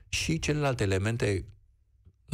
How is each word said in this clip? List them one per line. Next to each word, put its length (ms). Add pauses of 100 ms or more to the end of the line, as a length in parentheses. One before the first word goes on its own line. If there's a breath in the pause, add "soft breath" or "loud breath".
și 300
celelalte 440
elemente, 640 (880)